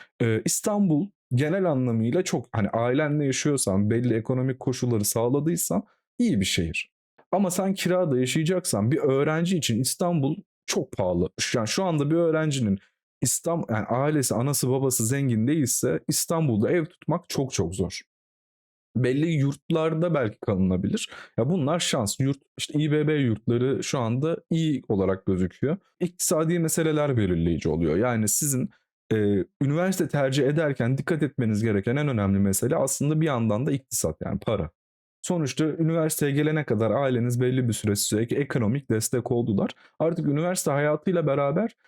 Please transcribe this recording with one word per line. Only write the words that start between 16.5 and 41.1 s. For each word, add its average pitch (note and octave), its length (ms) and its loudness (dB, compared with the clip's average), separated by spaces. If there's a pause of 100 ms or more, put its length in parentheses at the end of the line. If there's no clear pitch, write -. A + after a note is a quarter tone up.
ev E3+ 140 2
tutmak - 440 -4
çok - 240 -4
çok F2+ 220 -2
zor. F#2 260 -4 (960)
Belli C3+ 320 0
yurtlarda D#3+ 840 0
belki A#2+ 260 -2
kalınabilir. F#2 720 -2 (280)
Ya B2 120 0
bunlar E3 300 0
şans. B2+ 400 -2
Yurt, C3+ 180 -2 (200)
işte - 200 -4
İ D3+ 140 0
B D3+ 160 2
B D#3 60 2
yurtları A#2+ 720 0
şu - 140 -2
anda C3 380 -2 (140)
iyi D#3+ 380 0
olarak F#2+ 380 0
gözüküyor. G2 500 -2 (240)
İktisadi E3+ 580 0
meseleler D#3 580 0
belirleyici E2+ 520 2
oluyor. D#2+ 280 2
Yani A2 320 0
sizin, C3 420 -2 (420)
e, A2 40 2 (460)
üniversite E3+ 460 0
tercih C3+ 380 2
ederken C#3 520 0
dikkat D3+ 240 -2
etmeniz A2 400 0
gereken A2+ 340 0
en D3 120 0
önemli G2+ 300 2
mesele G2+ 380 2
aslında C#3+ 440 0
bir E3 60 2
yandan A#2 400 0
da D#3 60 0
iktisat, - 520 -4
yani E2 140 -4
para. F#2+ 320 -2 (520)
Sonuçta D#3 420 -2
üniversiteye D#3 680 0
gelene D3+ 320 0
kadar A2 260 0
aileniz B2 500 0
belli B2+ 280 2
bir A2 40 2
süre G2+ 240 0
size G#2+ 260 0
ek-, A2+ 140 -2
ekonomik C3+ 540 -2
destek A2+ 400 -2
oldular. A#2+ 400 0 (280)
Artık D#3+ 300 0
üniversite E3 420 0
hayatıyla D3+ 560 0